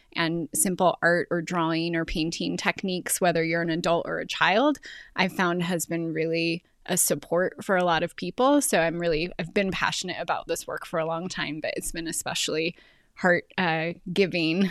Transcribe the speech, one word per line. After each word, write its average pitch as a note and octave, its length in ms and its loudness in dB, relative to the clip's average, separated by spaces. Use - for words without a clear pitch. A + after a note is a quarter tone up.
and E3 400 -2
simple F#3 500 2
art E3+ 280 2
or F3 100 0
drawing E3 540 0
or E3 100 0
painting E3+ 520 -2
techniques, F3+ 640 -2
whether E3+ 240 2
you're E3 180 0
an E3+ 80 0
adult E3+ 380 0
or D#3+ 100 -4
a F#3 80 -6
child, A3 540 2
I've F#3 220 -2
found F3 260 0
has E3+ 240 -2
been E3 260 -4
really E3 520 0
a F3+ 100 -2
support F3 680 0
for G3 120 2
a F3+ 80 2
lot E3 180 2
of E3+ 140 -6
people. C4 440 4
So G3+ 200 2
I'm E3 180 0
really, E3+ 400 0
I've E3+ 160 -6
been G3 160 2
passionate - 480 -2
about E3+ 300 -4
this D#3+ 180 -4
work - 180 -8
for - 140 -4
a D#3+ 80 0
long E3 220 -4
time, D#3 320 -6
but - 160 -4
it's - 160 -6
been E3 160 -8
especially D#3+ 680 -2
heart, F3+ 280 4
uh, E3 340 0
giving F3 580 2